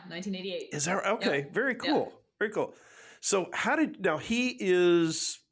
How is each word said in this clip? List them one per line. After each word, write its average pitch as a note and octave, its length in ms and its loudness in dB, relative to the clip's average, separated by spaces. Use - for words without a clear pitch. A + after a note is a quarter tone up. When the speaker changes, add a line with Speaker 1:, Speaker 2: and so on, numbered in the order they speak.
Speaker 1:
nineteen F#3 260 -6
eighty-eight. F3+ 380 -8
Speaker 2:
Is D3 120 -2
that, F#3 200 -2
okay, G#3 340 0
Speaker 1:
Yep. C#3+ 140 -8
Speaker 2:
very B3+ 220 0
cool. - 240 0
Speaker 1:
Yep. - 140 -4
Speaker 2:
Very A3 120 -2
cool. D#3 220 -2
So F#3+ 320 0
how B3+ 220 0
did, D#4 280 0
now D#3+ 140 2
he A#3+ 420 -2
is, F3 800 4